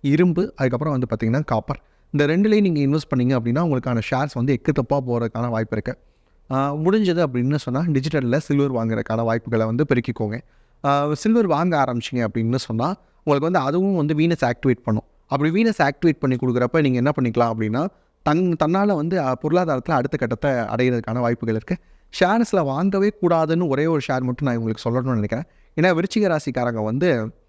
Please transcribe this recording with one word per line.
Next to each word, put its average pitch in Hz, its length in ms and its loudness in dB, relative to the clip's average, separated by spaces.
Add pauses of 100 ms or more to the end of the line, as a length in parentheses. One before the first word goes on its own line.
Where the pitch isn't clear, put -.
இரும்பு, 170 560 2
அதுக்கப்புறம் 139 420 -2
வந்து 123 80 -2 (100)
பாத்தீங்கன்னா 117 260 0 (100)
காப்பர், - 380 -4 (200)
இந்த 143 160 2
ரெண்டுலேயும் 202 440 4
நீங்க 151 100 0
இன்வெஸ்ட் 143 360 0
பண்ணீங்க 127 200 2
அப்படின்னா 120 240 0
உங்களுக்கான 127 400 0 (100)
ஷேர்ஸ் 139 240 -2
வந்து 127 180 0
எக்கு 135 200 -2
தப்பா 139 280 0
போறதுக்கான 120 480 -4
வாய்ப்பு 110 220 -2
இருக்கு. 110 280 -6 (520)
ஆ, 139 240 -2
முடிஞ்சது 175 520 2
அப்படின்னு 127 300 0
சொன்னா 131 240 -4
டிஜிட்டல்ல 143 560 0
சில்வர் 143 360 0
வாங்குறதுக்கான 113 520 -2
வாய்ப்புகளை 113 420 0
வந்து 120 180 0 (100)
பெருக்கிக்கோங்க. 117 460 -2 (440)
ஆ, 143 300 2
சில்வர் 220 320 2
வாங்க 160 360 2
ஆரம்பிச்சிங்க 123 460 -2
அப்படின்னு 113 280 0
சொன்னா 127 400 -2 (280)
உங்களுக்கு 143 160 2
வந்து 170 180 0
அதுவும் 180 380 0
வந்து 151 180 0
வீனஸ் 160 300 2
ஆக்டிவேட் 120 400 0
பண்ணும். 107 200 0 (220)
அப்படி 139 240 0
வீனஸ் 214 320 2
ஆக்டிவேட் 143 360 0
பண்ணி 127 180 0
கொடுக்குறப்ப 123 440 0
நீங்க 131 160 2
என்ன 123 140 2 (100)
பண்ணிக்கலாம் 117 360 2
அப்படின்னா, 113 300 -2 (360)
தன்-, 170 420 2
தன்னால 196 300 2
வந்து, 170 260 -2
அ, 131 220 -2
பொருளாதாரத்துல 160 480 0
அடுத்த 135 260 0
கட்டத்தை 117 340 -2
அடையிறதுக்கான 117 680 0
வாய்ப்புகள் 117 360 -2
இருக்கு. 110 220 -4 (440)
ஷேர்ஸ்ல 196 440 2
வாங்கவே 190 480 0 (100)
கூடாதுன்னு 165 460 2
ஒரே 139 180 0
ஒரு 160 220 0
ஷேர் 131 120 0
மட்டும் 127 260 -2
நான் 120 100 0
உங்களுக்கு 113 340 -4
சொல்லணும்னு 127 240 -2
நினைக்கிறேன். 113 300 -2 (320)
ஏன்னா 165 220 2
விருச்சிக 185 380 0
ராசிக்காரங்க 120 480 -4
வந்து 117 460 0 (180)